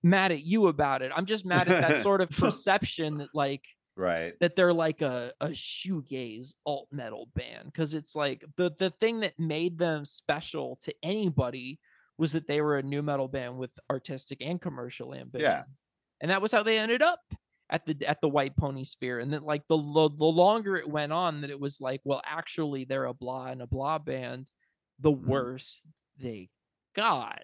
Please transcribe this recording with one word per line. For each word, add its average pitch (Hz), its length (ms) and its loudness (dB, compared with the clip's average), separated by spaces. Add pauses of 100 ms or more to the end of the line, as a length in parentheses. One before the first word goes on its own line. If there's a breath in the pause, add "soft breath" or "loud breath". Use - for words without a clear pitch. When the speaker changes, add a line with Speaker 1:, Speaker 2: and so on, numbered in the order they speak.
Speaker 1:
mad 190 300 6
at 143 100 -2
you 196 260 6
about 139 340 2
it. 131 120 -4
I'm 180 120 -2
just 208 180 -2
mad 180 240 4
at 180 120 4
that 151 220 4
Speaker 2:
<laughs> - 0 -
Speaker 1:
sort 196 180 4
of 180 100 2
perception 185 880 0
that, 143 160 -10
like, 139 300 0 (320)
Speaker 2:
Right. 85 440 0
Speaker 1:
that 170 160 2
they're, 175 160 6
like, 160 300 0
a, 127 380 -2
a 143 100 -2
shoegaze 131 1040 -6 (120)
alt 143 240 -6
metal 120 440 -10
band. 127 380 -10
'Cause 156 220 -2
it's 151 220 -8
like 143 280 -2 (120)
the, 175 220 2
the 190 120 2
thing 226 300 0
that 196 180 -4
made 165 400 0
them 160 260 0
special 143 760 -4
to - 200 -8
anybody 139 760 -2 (400 soft breath)
was 156 140 2
that 160 160 -2
they 147 120 2
were 151 160 2
a 135 60 0
nu 139 200 -4
metal 139 260 -2
band 127 300 -6
with 127 120 -8 (200)
artistic 135 540 -6
and 170 160 -4
commercial 127 540 -10
ambitions. 131 340 -6
Speaker 2:
Yeah. 104 140 2 (580)
Speaker 1:
And 165 100 -2
that 190 120 2
was 220 100 0
how 214 120 4
they 220 140 2
ended 233 240 2
up 339 180 4 (500)
at - 160 -2
the, 151 200 -4
at 147 140 0
the 160 80 2
White 139 280 2
Pony 139 280 -2
Sphere. 123 360 -6
And 135 120 -4
then, 151 100 -4
like, 151 260 -4
the 160 80 6
lo-, 151 320 4
the 147 160 0
longer 190 520 4
it 151 120 -6
went 147 240 -2
on, 165 280 0
that 143 100 -8
it 143 80 -12
was 143 220 -6
like, 135 240 -4
well, 139 220 0
actually, 151 580 -4
they're 135 220 -2
a 123 80 -6
blah 127 320 -8
and 127 160 -10
a 120 40 -10
blah 139 320 -2
band, 131 500 -6 (520)
the 151 120 6
Speaker 2:
Mm-hmm. 131 160 -2
Speaker 1:
worse 131 540 -2 (360)
they 113 320 -10 (440)
got 160 500 0